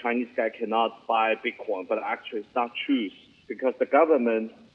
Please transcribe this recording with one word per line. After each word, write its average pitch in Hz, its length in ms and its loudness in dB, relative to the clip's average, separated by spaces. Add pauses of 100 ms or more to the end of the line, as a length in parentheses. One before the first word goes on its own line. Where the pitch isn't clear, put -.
Chinese 120 340 -2
guy 113 140 0
cannot 110 580 -2
buy 110 280 2
Bitcoin, 98 520 -6
but 110 160 0
actually 113 360 -6
it's - 140 -10
not 120 160 0 (160)
true 123 220 0 (400)
because 120 320 -2
the - 60 0
government 120 680 4 (220)